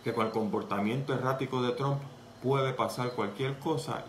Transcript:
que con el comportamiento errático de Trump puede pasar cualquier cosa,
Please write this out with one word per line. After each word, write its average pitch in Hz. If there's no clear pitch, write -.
que 117
con 110
el 107
comportamiento 107
errático 127
de 123
Trump 139
puede 135
pasar 123
cualquier 131
cosa, 143